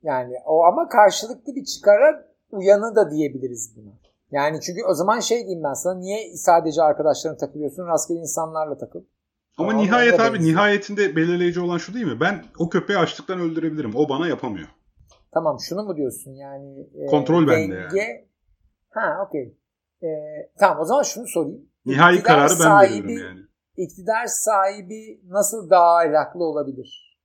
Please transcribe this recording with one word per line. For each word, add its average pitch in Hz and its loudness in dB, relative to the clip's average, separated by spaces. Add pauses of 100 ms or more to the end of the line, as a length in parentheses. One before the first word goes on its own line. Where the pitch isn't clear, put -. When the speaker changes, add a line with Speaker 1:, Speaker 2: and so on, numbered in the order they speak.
Speaker 1:
Yani 127 -4 (120)
o 156 2
ama 226 4
karşılıklı 220 4
bir 277 -10
çıkara 254 4 (240)
uyanı 202 2
da 196 2
diyebiliriz 131 -6
buna. 107 -20 (400)
Yani 147 -2
çünkü 180 -8 (100)
o 185 2
zaman 190 0
şey 220 0
diyeyim 185 -10
ben 143 -4
sana, 185 -6
niye 196 -10
sadece 165 2
arkadaşlarına 151 0
takılıyorsun? 151 -8
Rastgele 170 -2
insanlarla 160 -6
takıl. 123 -14 (580)
Speaker 2:
Ama 185 -2
Speaker 1:
Ama 220 0
Speaker 2:
nihayet 233 4
Speaker 1:
onlara 226 4
Speaker 2:
abi, - 0
Speaker 1:
benziyor. 160 2
Speaker 2:
nihayetinde 202 0
belirleyici 175 0
olan 175 -2
şu 180 -10
değil 240 -6
mi? 120 -6
Ben 180 -4 (140)
o 165 -2
köpeği 196 -2
açlıktan 180 -4
öldürebilirim. 156 -4
O 139 0
bana 147 -2
yapamıyor. 110 -8 (680)
Speaker 1:
Tamam, 156 -2 (120)
şunu 190 -8
mu 190 -8
diyorsun 135 -8
yani? 139 -18
E, 147 -12
Speaker 2:
Kontrol 147 2
bende 104 0
Speaker 1:
denge 92 -8
Speaker 2:
yani. 233 -10 (600)
Speaker 1:
Ha, 180 -6
okey. 139 -10 (460)
E, 170 -6 (520)
tamam, 175 2
o 160 -2
zaman 254 0
şunu - -8
sorayım. - -6 (200)
Speaker 2:
Nihai 156 6
Speaker 1:
İktidar - 4
Speaker 2:
kararı 147 4
ben - 2
Speaker 1:
sahibi, 160 4
Speaker 2:
veriyorum 92 -10
yani. 95 -20 (420)
Speaker 1:
iktidar 220 -6
sahibi 208 -4
nasıl 202 -4
daha 170 8
ahlaklı 160 0
olabilir? 143 -8